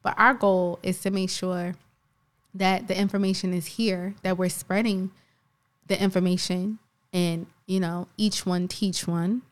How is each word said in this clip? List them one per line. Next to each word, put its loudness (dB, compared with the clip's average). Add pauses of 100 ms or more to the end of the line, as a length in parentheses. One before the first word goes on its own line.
But -2
our 6
goal 2
is -2
to -2
make -2
sure -4 (800)
that 2
the -2
information 0
is -2
here, -2
that 0
we're 0
spreading -2 (720)
the -2
information, 0 (340)
and, 0 (220)
you 0
know, -2 (100)
each 0
one 0
teach -2
one. 0